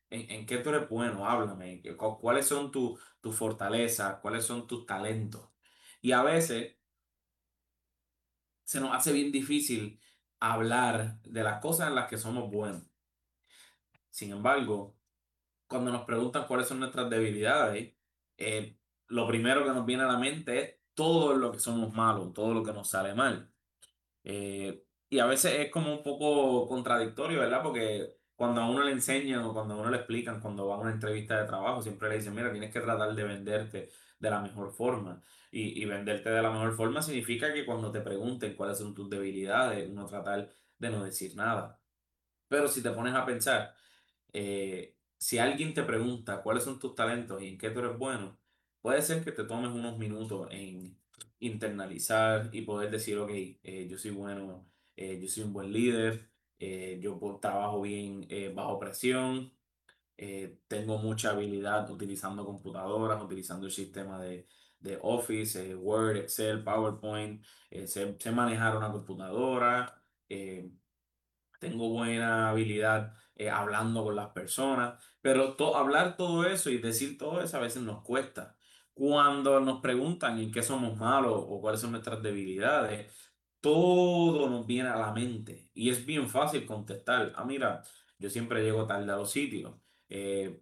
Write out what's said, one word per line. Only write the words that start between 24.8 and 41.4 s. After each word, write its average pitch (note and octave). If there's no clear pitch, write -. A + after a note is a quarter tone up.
y C3+
a A#2+
veces C3+
es D3
como D#3
un D3
poco C#3
contradictorio, B2
¿verdad? -
Porque A2
cuando A#2+
a A#2
uno C#3
le C#3+
enseñan C3+
o A2
cuando G#2+
a G#2
uno A2
le B2
explican, A#2
cuando G2+
va G2+
a G#2+
una A2+
entrevista G#2+
de G#2
trabajo, G#2+
siempre G#2+
le G#2+
dicen, G#2
"Mira, A#2+
tienes G#2+
que A#2+
tratar A2
de G#2
venderte G#2
de G#2+
la G#2
mejor G2+
forma". G#2+
Y, G#2+
y G#2+
venderte G#2
de A2+
la A2+
mejor A2
forma A#2
significa C3+
que D3
cuando A2+
te G#2+
pregunten G#2
cuáles G2
son G#2
tus G2+
debilidades, G2
uno G2+
tratar G2+
de A#2
no G#2
decir F#2
nada. G#2